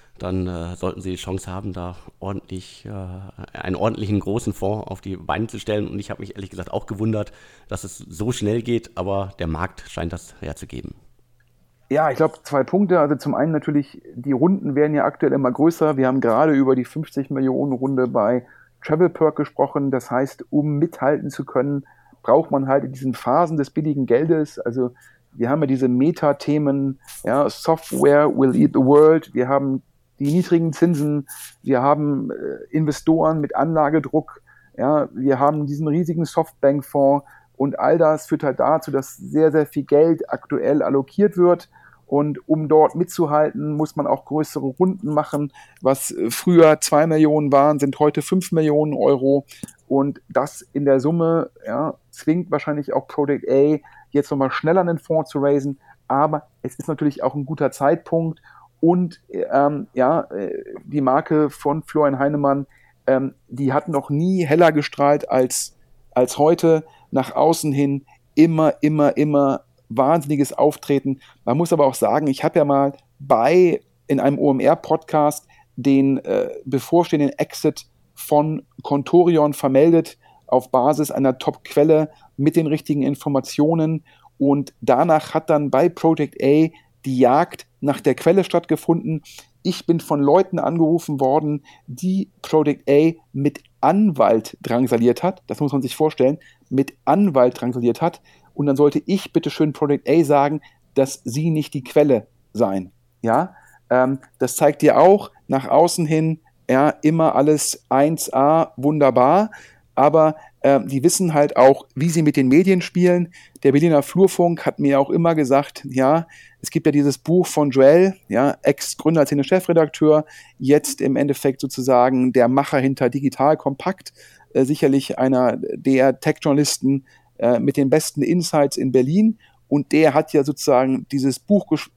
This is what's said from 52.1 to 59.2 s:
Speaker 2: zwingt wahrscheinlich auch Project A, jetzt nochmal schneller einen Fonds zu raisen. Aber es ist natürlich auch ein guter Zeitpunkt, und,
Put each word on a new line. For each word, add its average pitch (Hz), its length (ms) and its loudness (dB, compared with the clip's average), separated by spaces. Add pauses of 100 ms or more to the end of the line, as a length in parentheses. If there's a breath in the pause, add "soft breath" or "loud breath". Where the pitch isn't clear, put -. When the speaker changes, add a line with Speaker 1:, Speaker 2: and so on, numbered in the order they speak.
Speaker 2:
zwingt 170 420 -4
wahrscheinlich 147 400 -4
auch - 160 -4
Project 143 420 -4
A, 143 280 2 (320 soft breath)
jetzt 143 200 -2
nochmal 135 220 -2
schneller 175 300 0
einen 170 180 -4
Fonds 156 300 -4
zu 147 100 -6
raisen. 143 400 -2 (260 soft breath)
Aber 147 400 -2 (160)
es - 140 -10
ist - 100 -12
natürlich 147 380 -2
auch 131 100 -2
ein 143 100 -6
guter 147 280 -4
Zeitpunkt, 165 680 -2 (400 soft breath)
und, 175 500 0